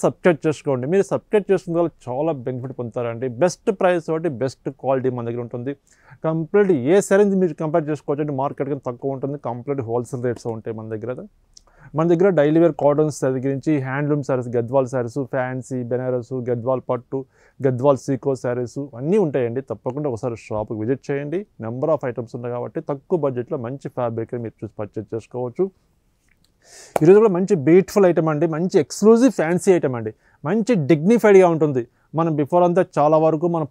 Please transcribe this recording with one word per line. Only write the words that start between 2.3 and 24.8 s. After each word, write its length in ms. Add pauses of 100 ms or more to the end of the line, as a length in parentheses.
benefit 340
పొందుతారండి. 480 (140)
Best 280 (100)
price 300
తోటి 200 (120)
best 260 (140)
quality 340
మన 140
దగ్గర 160
ఉంటుంది. 260 (560)
Complete 440 (200)
ఏ 60 (100)
శారీ 160 (200)
మీరు 180
compare 280
చేసుకోవచ్చు 340
అండి, 180
market 300
కన్నా 180
తక్కువ 260
ఉంటుంది. 220 (100)
Complete 400
wholesale 400
rates 260
ఉంటాయి 260
మన 160
దగ్గర. 180 (840)
మన 140
దగ్గర 180 (100)
daily 240
wear 200
కాటన్స్ 340 (180)
దగ్గర 220
నుంచి 160 (140)
handloom 420
శారీస్, 280
gadwal 360
శారీస్, 260 (140)
fancy, 460 (140)
Benares, 400 (160)
gadwal 420
pattu, 300 (460)
gadwal 380
seco 380
శారీస్ 360 (200)
అన్నీ 260
ఉంటాయండి. 460
తప్పకుండా 420
ఒకసారి 240 (100)
షాప్కి 360
visit 260
చేయండి. 320 (240)
Number 300
of 160
items 260
ఉన్నాయి 200
కాబట్టి 240 (100)
తక్కువ 340
బడ్జెట్లో 420
మంచి 300
fabric 380 (100)
మీరు 160
చూసి 200